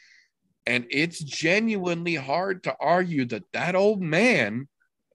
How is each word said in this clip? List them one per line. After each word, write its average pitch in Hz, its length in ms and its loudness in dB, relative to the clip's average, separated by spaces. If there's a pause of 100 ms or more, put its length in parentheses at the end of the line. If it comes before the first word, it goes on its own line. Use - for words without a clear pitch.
(680)
And 120 220 -2
it's 160 340 -2
genuinely 175 920 -2
hard 170 500 -4
to 143 160 -4
argue 160 460 2
that 110 160 -6 (100)
that 147 220 -2
old 202 260 4
man 151 680 2 (480)